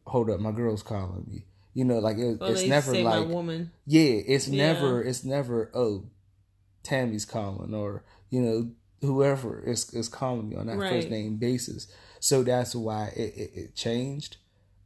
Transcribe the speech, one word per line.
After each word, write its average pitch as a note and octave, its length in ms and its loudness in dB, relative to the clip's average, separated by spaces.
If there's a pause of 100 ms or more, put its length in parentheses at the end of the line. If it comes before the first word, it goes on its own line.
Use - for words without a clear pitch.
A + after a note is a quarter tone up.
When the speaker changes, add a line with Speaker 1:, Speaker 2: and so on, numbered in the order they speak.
Speaker 1:
"Hold A#2 220 0
up, G2 100 0
my A2 120 -2
girl's A2 320 -2
calling F#2 440 -6
me." - 180 -12 (280)
You B2+ 120 0
know, A#2+ 140 2
like, G#2+ 180 0
it, A#2 240 0
Speaker 2:
Or - 100 0
Speaker 1:
it's - 100 2
Speaker 2:
they - 80 2
Speaker 1:
never C3+ 240 4
Speaker 2:
say, A#2 100 2
"My A2 160 4
Speaker 1:
like, G#2+ 100 0
Speaker 2:
woman." E3+ 420 -4 (140)
Speaker 1:
yeah, D#3 160 8 (260)
it's C3 200 2
Speaker 2:
Yeah. C3+ 260 2
Speaker 1:
never, B2+ 300 2
it's B2+ 200 -4
never, B2+ 520 -2
"Oh, G#2+ 340 0 (760)
Tammy's A#2+ 420 -2
calling," G2 500 -6
or, G2+ 280 -6 (260)
you B2+ 120 2
know, A#2 300 2 (300)
whoever C#3 600 2
is, - 300 -4
is A#2 160 -4
calling B2 400 -4
me - 60 -8
on G2+ 120 -6
that D3 100 -4
Speaker 2:
Right. - 160 -2
Speaker 1:
first A#2 160 0
name G#2+ 280 -4
basis. A#2+ 500 -2 (320)
So C3+ 240 4
that's B2 320 2
why A2 400 -4
it, A2+ 220 -4
it, - 180 -8
it - 200 -12
changed, B2+ 600 -4 (480)